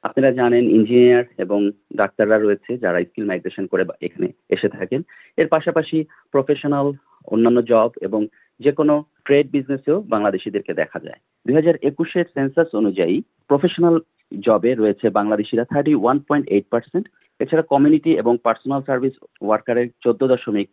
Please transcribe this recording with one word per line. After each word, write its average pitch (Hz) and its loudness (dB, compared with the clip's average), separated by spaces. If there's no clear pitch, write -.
আপনারা 131 0
জানেন, 123 2
ইঞ্জিনিয়ার 123 4
এবং 101 -2
ডাক্তাররা 107 0
রয়েছে 107 -2
যারা 90 0
স্কিল 98 -6
মাইগ্রেশন 95 -6
করে 90 -2
বা-, 85 -10
এখানে 87 -6
এসে - 0
থাকেন। 101 -6
এর 165 0
পাশাপাশি 160 -2
প্রফেশনাল 143 -2
অন্যান্য 120 2
জব 117 2
এবং 107 -4
যে 139 0
কোনো 151 0
ট্রেড 143 2
বিজনেসেও 139 -2
বাংলাদেশিদেরকে 104 -4
দেখা 80 -6
যায়। 80 -18
দুই 127 0
হাজার 156 4
একুশের 165 -2
সেন্সাস 143 -2
অনুযায়ী 98 0
প্রফেশনাল 165 2
জবে 110 2
রয়েছে 107 0
বাংলাদেশিরা 107 -2
থার্টি 143 0
ওয়ান 123 0
পয়েন্ট 143 -4
এইট 101 0
পার্সেন্ট। 165 -4
এছাড়া 160 0
কমিউনিটি 151 2
এবং 120 2
পার্সোনাল 135 -2
সার্ভিস 135 -2
ওয়ার্কারের 117 0
চোদ্দ 120 0
দশমিক 107 -2